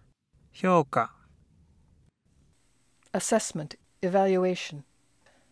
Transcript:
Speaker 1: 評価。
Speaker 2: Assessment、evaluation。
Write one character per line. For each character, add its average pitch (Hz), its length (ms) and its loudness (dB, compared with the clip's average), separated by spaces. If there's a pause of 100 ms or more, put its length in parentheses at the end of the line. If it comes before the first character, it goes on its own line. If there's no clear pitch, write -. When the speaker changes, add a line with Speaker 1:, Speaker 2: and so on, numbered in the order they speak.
(540)
Speaker 1:
評 175 320 2
価。 - 280 -4 (2000)
Speaker 2:
Assessment、 180 640 -2 (240)
evaluation。 185 840 0 (680)